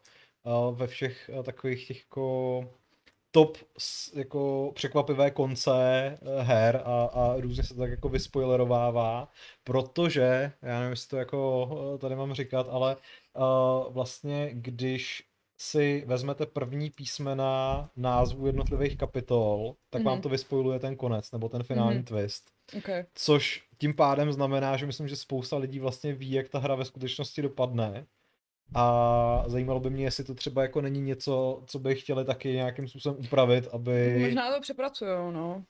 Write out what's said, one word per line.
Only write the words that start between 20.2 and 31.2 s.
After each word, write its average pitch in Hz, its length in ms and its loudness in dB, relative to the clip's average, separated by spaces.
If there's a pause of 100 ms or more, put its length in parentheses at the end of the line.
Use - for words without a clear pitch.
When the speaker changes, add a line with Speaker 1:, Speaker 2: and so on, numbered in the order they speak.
Speaker 1:
to 147 80 -2
vyspoiluje 131 500 0
ten 135 160 -6
konec, 117 360 -4
nebo 113 180 -4
ten 120 140 -4
finální 120 340 2
Speaker 2:
Mhm. 123 80 -4
Speaker 1:
twist. 104 380 -4 (340)
Speaker 2:
Ok. - 120 -10 (260)
Speaker 1:
Což - 480 2 (140)
tím 147 160 0
pádem 147 380 4
znamená, 135 460 0
že 139 80 -4
myslím, 143 220 -6
že 139 80 -8
spousta 135 420 -6
lidí 135 220 -4
vlastně 131 340 -4
ví, 131 180 -8
jak 135 180 -2
ta 143 100 -4
hra 135 160 0
ve 131 100 -2
skutečnosti 131 560 -8
dopadne. 123 640 -2 (680)
A 120 720 4
zajímalo 127 320 -2
by 131 100 -2
mě, 135 140 -2
jestli 135 200 -2
to 131 120 -10
třeba 127 260 -2
jako 135 200 0
není 139 200 -2
něco, 131 640 -2